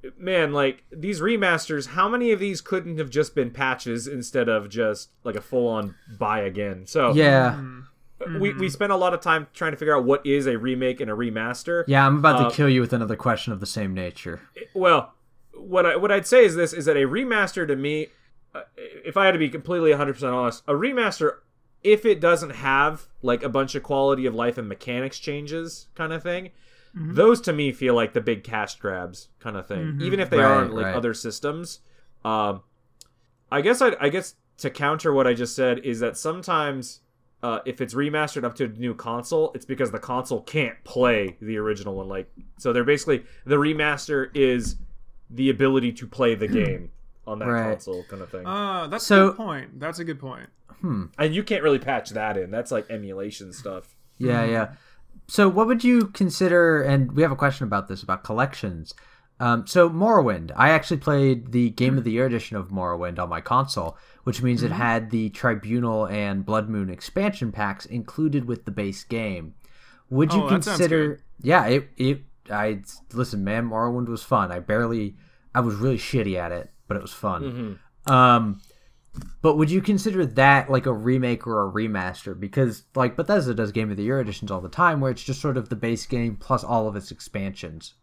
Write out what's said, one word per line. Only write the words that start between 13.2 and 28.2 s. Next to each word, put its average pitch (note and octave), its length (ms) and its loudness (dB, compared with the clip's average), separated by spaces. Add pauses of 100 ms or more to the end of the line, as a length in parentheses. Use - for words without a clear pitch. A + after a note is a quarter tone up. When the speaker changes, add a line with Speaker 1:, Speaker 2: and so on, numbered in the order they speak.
Speaker 2:
of F#2+ 80 -8
the G#2 40 -8
same G2 280 -6
nature. F2+ 480 -10 (320)
Speaker 1:
Well, F3 400 2 (400)
what F#3 320 0
I, D#3+ 120 4
what G3+ 140 2
I'd G3 160 2
say B3 180 10
is E3 100 4
this, E3+ 180 0
is E3 120 -6
that D3+ 100 4
a C#3 120 4
remaster G3+ 600 -2
to C#3+ 80 0
me, D3+ 320 -4 (480)
uh, - 60 -12 (160)
if - 400 -8
I G3 80 4
had F#3+ 60 8
to F3 60 2
be D#3 120 2
completely D#3+ 420 2
a C#3+ 60 6
hundred C#3 160 0
percent B2+ 200 -4
honest, B2 340 -2
a D3 60 2
remaster, G#3 640 0 (460)
if G#3 220 6
it G3+ 160 4
doesn't E3 300 2
have, C#3 560 2 (140)
like, A#2+ 220 0
a C#3 60 -2
bunch C3+ 260 -2
of C#3 80 -4
quality C#3 420 2
of A#2+ 100 0
life A#2+ 220 -2
and A2+ 120 -8
mechanics B2 500 -8
changes D3+ 760 -10
kind D#3+ 180 -6
of D#3+ 100 -8
thing, F3 280 -8 (480)
Speaker 3:
Mm-hmm. D#3 160 -8
Speaker 1:
Those A3+ 260 8
to E3+ 120 -2
me D3 180 0
feel B2 240 0
like A2+ 180 2
the A#2+ 80 0